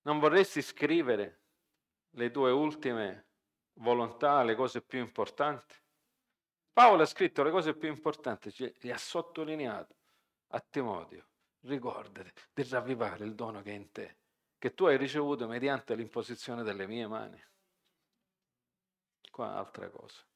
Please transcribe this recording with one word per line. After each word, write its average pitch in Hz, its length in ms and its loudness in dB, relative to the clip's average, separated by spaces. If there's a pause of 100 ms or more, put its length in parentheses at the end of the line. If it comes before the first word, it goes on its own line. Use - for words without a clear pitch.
non 151 180 0
vorresti 151 420 6
scrivere 135 800 0 (680)
le 120 180 -4
tue 131 220 2
ultime 131 800 -2 (480)
volontà, 120 640 2
le 113 120 2
cose 120 260 -2
più - 180 -8
importanti? 127 760 -4 (960)
Paolo 214 320 10
ha 151 40 6
scritto 165 340 0
le 143 80 4
cose 160 260 2
più 156 140 -6
importanti, 135 640 -6
cioè, 127 200 -8 (100)
le 123 100 -10
ha 120 60 -8
sottolineate 156 960 -8 (540)
a - 100 -6
Timoteo. 95 720 -8 (320)
Ricordati 120 640 -10 (220)
di 135 160 -6
ravvivare 113 560 -4
il 110 120 -10
dono 110 260 -10
che 104 100 -12
è 104 40 -10
in 101 140 -16
te, - 280 -14 (400)
che - 160 -4
tu - 100 0
hai 147 140 6
ricevuto 139 500 -2
mediante 123 480 -4
l'imposizione 117 680 -8
delle 98 260 -6
mie 113 200 -8
mani. 107 340 -12 (1900)
Qua 107 240 -8
altra 98 340 -10
cosa. - 320 -20 (140)